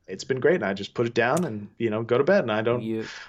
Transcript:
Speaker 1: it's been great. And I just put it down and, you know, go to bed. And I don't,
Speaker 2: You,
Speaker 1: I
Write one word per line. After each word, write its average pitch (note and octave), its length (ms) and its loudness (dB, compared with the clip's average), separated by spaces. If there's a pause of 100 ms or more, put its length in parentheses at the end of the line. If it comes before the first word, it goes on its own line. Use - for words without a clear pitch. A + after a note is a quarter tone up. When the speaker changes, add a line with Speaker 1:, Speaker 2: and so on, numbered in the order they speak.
Speaker 1:
it's G2 200 -12
been C3 160 -2
great. D3+ 140 4
And A2 100 -2
I G2 80 0
just G2 200 -8
put A#2+ 140 0
it A#2 60 -6
down C3 320 2
and, G#2+ 320 -8
you A#2 120 0
know, A2 140 -2
go A#2+ 140 2
to C3 80 4
bed. G3 160 4
And A#2 100 -2
I G#2+ 100 0
don't, A#2+ 220 0
Speaker 2:
You, A2 200 -4
Speaker 1:
I - 20 -10 (240)